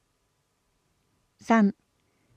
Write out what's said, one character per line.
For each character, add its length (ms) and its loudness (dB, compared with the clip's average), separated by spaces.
三、 340 0